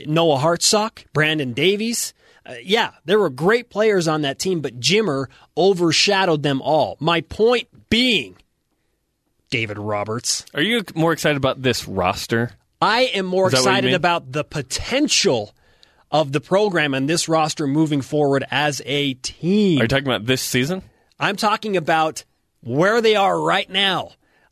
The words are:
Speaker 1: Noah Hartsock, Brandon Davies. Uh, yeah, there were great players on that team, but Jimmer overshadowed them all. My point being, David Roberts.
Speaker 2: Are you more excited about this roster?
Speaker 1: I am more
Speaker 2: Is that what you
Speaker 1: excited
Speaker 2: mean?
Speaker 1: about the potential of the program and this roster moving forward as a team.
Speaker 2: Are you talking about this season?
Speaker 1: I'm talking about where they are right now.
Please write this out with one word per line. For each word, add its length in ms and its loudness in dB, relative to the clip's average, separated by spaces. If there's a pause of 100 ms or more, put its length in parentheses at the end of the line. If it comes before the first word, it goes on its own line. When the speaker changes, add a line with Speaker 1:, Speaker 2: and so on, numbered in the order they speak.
Speaker 1:
Noah 320 2
Hartsock, 760 0
Brandon 400 0
Davies. 600 -2 (320)
Uh, 180 -16
yeah, 280 0 (120)
there 160 2
were 100 2
great 400 0
players 380 0
on 140 0
that 180 -4
team, 220 -2
but 180 -8
Jimmer 460 0 (320)
overshadowed 840 2
them 180 0
all. 400 0
My 180 2
point 480 0 (220)
being, 480 0 (1120)
David 280 -4
Roberts. 760 -4
Speaker 2:
Are 80 -2
you 200 0 (140)
more 160 2
excited 240 0
about 260 -2
this 280 -2
roster? 640 -2 (300)
Speaker 1:
I 200 2 (120)
am 120 -4
more 220 2
Speaker 2:
Is 40 2
that 60 4
what 80 4
you 60 4
Speaker 1:
excited 160 2
Speaker 2:
mean? 80 2
Speaker 1:
about 360 -2
the 140 -4
potential 1080 -2 (580)
of 200 0
the 80 0
program 540 0
and 160 -2
this 180 0
roster 400 0
moving 320 2
forward 520 0
as 340 0
a 300 -2
team. 640 0
Speaker 2:
Are 40 4
you 40 2
talking 200 0
about 180 -2
this 160 0
season? 420 -2 (360)
Speaker 1:
I'm 160 -2
talking 400 -2
about 480 -2 (380)
where 400 0
they 140 4
are 260 2
right 280 0
now. 420 -2 (400)